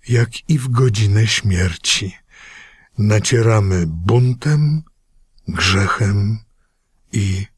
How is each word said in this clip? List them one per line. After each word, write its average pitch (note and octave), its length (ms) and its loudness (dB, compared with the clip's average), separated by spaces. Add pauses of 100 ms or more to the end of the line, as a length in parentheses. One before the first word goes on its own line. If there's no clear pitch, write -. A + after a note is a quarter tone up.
jak A#2 400 -2
i D3+ 100 2
w B2+ 100 -6
godzinę A2 580 2
śmierci, F#2 840 -2 (840)
nacieramy G#2+ 880 2
buntem, B2+ 960 0 (640)
grzechem G2+ 920 -2 (720)
i G2 340 -4 (120)